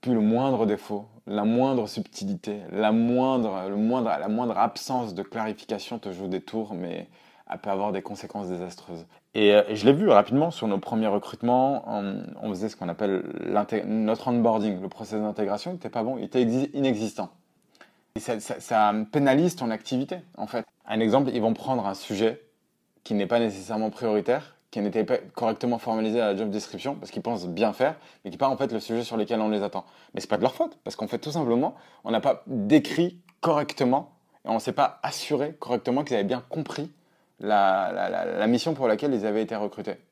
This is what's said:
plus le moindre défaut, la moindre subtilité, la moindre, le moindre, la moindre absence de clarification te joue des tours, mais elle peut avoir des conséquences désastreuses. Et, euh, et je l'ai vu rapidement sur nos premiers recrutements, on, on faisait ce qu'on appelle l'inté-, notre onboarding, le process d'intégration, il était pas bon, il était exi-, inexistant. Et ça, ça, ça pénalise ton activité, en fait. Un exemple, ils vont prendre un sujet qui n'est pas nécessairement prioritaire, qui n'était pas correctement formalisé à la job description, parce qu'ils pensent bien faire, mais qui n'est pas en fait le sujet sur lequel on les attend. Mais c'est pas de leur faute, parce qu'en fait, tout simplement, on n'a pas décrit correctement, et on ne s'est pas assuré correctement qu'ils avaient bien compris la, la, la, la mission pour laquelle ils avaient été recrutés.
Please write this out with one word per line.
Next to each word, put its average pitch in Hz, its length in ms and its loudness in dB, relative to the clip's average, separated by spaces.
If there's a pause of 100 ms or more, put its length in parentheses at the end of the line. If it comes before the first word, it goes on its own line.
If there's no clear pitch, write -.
plus 123 140 2
le 113 60 4
moindre 120 440 2
défaut, 107 420 -2 (200)
la 104 180 -2
moindre 120 420 2
subtilité, 101 720 -8 (100)
la 107 220 2
moindre, 117 760 2
le 101 80 -4
moindre, 117 320 0
la 82 200 -2
moindre 110 280 -2
absence 113 560 -2
de 90 100 -6
clarification 107 760 -8
te 101 140 -10
joue 92 160 -8
des 90 120 -2
tours, 110 320 -6
mais 85 360 -8 (420)
elle 92 80 -8
peut - 120 -6
avoir 98 220 0
des 95 100 -4
conséquences 101 460 -10
désastreuses. 87 580 -10 (280)
Et, 104 200 8
euh, 104 140 10
et 110 80 -2
je 101 100 4
l'ai 135 60 10
vu 185 160 4
rapidement 131 420 6
sur 117 180 -4
nos 98 100 0
premiers 110 280 0
recrutements, 123 800 2
on, 101 360 -4 (180)
on 110 100 -4
faisait 98 180 -4
ce - 80 -10
qu'on 92 120 -6
appelle 95 360 0 (160)
l'inté-, 104 440 0
notre 110 440 0
onboarding, 110 520 2
le 95 80 -8
process 107 320 -6
d'intégration, 104 520 -4
il 180 40 -8
était 113 140 -10
pas 113 120 -4
bon, 127 160 -4
il 107 60 -6
était 127 180 2
exi-, 127 320 2
inexistant. 113 560 0 (840)
Et 110 60 -4
ça, 113 200 -4
ça, - 200 -8
ça 107 340 4 (180)
pénalise 147 440 4
ton 120 140 -2
activité, 131 480 -4 (180)
en 107 100 -8
fait. 113 180 -6 (220)
Un 110 140 0
exemple, 127 340 4
ils 113 80 0
vont 110 120 2
prendre 120 320 -2
un 98 80 -2
sujet 110 480 0 (640)
qui 113 100 -4
n'est 101 120 0
pas 117 120 2
nécessairement 107 520 -2
prioritaire, 113 640 0 (160)
qui 107 120 -4
n'était 104 220 0
pas 123 120 0 (180)
correctement 117 440 -2
formalisé 110 420 0
à 107 120 2
la 98 40 0
job 107 140 -2
description, 104 440 -6
parce - 160 -16
qu'ils 101 120 -8
pensent 117 260 -4
bien 107 240 0
faire, 139 220 0 (280)
mais 98 80 -10
qui - 40 -12
n'est - 40 -16
pas 135 120 2
en 131 80 -2
fait 135 120 -2
le 113 100 -4
sujet 113 220 -2
sur 113 140 -6
lequel 110 240 0
on 107 80 0
les 107 140 0
attend. 98 240 -6 (260)
Mais - 80 -6
c'est - 80 -12
pas 107 80 0
de 92 60 2
leur 123 100 4
faute, - 320 -2
parce - 100 -8
qu'en - 120 -4
fait, 240 120 -4
tout - 120 -8
simplement, 135 440 0 (300)
on 107 60 -6
n'a 113 100 2
pas 131 260 2
décrit 147 720 2 (220)
correctement, 147 720 2 (320)
et - 60 -4
on 113 40 2
ne 113 40 0
s'est 123 140 -4
pas - 300 0
assuré 147 520 -4
correctement 127 500 -2
qu'ils 127 120 -2
avaient 101 80 2
bien 123 260 -2
compris 156 420 -6 (480)
la, 98 540 4
la, 95 160 -2
la, 90 160 -2
la 87 200 0
mission 123 280 2
pour 131 140 0
laquelle 127 260 2
ils 104 100 -2
avaient 107 160 0
été 110 160 -4
recrutés. 104 400 -6 (160)